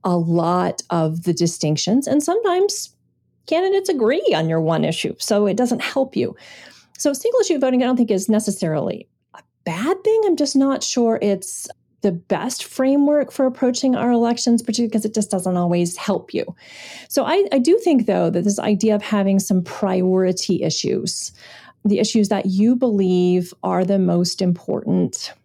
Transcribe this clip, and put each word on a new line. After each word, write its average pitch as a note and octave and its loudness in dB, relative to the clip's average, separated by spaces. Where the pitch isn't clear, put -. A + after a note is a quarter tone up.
a F3+ 2
lot E3+ 0
of E3 -2
the F3 0
distinctions. E3+ 0
And D4 2
sometimes F#4+ 0
candidates F#4+ 0
agree C#4+ 0
on D#3+ 0
your E3 0
one D#3+ 0
issue, - -4
so G#3 0
it G3 0
doesn't B3 0
help - -4
you. - -4
So C#4+ 0
single A#4+ 0
issue E4 0
voting, B3+ 2
I B3 2
don't B3+ 2
think A#3 2
is F#3+ 0
necessarily G3 -2
a - -20
bad A#3+ -2
thing. A4 2
I'm F4 2
just C#4+ 0
not C4+ 2
sure A3+ 0
it's - -4
the G3+ 2
best E3+ -6
framework C#4+ 2
for C4 0
approaching B3+ 0
our A#3+ 0
elections, A#3 2
particularly A#3 -2
'cause G#3+ -2
it G#3+ -4
just G#3 -2
doesn't F#3 -2
always F3 0
help - -6
you. - -2
So C4 0
I, F#4 2
I C#4 2
do E4 4
think, D4 2
though, F3+ 2
that F3 -2
this G3+ 0
idea G#3+ 2
of G3+ 0
having G3 2
some F#3 0
priority F#3 0
issues, - -4
the G3 2
issues G#3 2
that G3 0
you G#3 2
believe F#3 2
are F3+ 0
the G3 2
most F3 0
important - -2